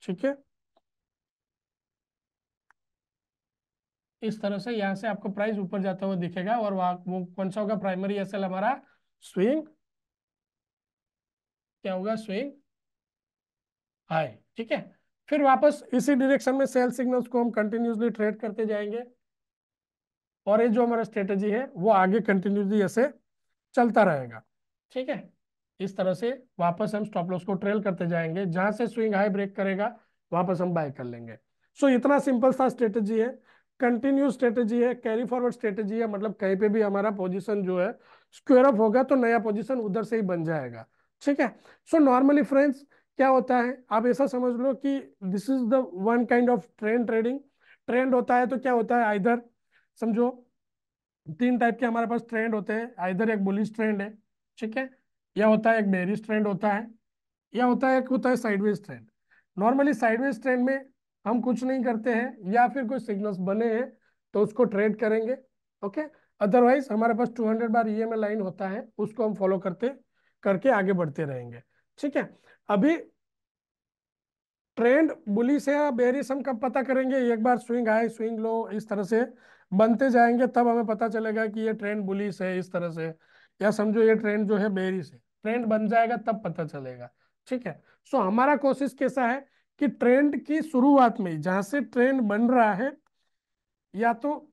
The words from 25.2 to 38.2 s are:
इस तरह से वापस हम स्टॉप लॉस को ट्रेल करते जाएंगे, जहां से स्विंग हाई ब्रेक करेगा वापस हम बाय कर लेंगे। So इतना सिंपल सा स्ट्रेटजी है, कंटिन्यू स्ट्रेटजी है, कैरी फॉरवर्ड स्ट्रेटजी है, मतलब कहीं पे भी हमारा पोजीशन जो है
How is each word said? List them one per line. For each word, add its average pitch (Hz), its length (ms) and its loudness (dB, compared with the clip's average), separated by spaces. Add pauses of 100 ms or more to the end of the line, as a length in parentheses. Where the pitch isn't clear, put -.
इस 196 160 -8
तरह 185 180 0
से 233 160 -4 (280)
वापस 185 360 0
हम 208 100 -2
स्टॉप 180 260 -4
लॉस 180 140 -4
को 202 100 -4
ट्रेल 202 280 -2
करते 185 240 -2
जाएंगे, 165 400 -2
जहां 185 260 0
से 226 140 -4
स्विंग 220 280 -2
हाई 202 140 2
ब्रेक 196 280 -4
करेगा 196 380 -2 (380)
वापस 175 280 0
हम 180 140 -2
बाय 151 160 -2
कर 131 140 -12
लेंगे। 117 340 -12 (400)
So 285 120 4
इतना 277 300 4
सिंपल 262 320 2
सा 262 160 2
स्ट्रेटजी 226 520 -2
है, 233 80 0 (520)
कंटिन्यू 269 500 2
स्ट्रेटजी 240 520 0
है, 247 140 0
कैरी 233 280 -4
फॉरवर्ड 247 300 -2
स्ट्रेटजी 214 440 -4
है, 226 100 -2
मतलब 208 280 -6
कहीं 190 220 0
पे 214 100 2
भी 214 140 2
हमारा 202 300 0
पोजीशन 196 520 -4
जो 180 160 0
है 202 120 0 (400)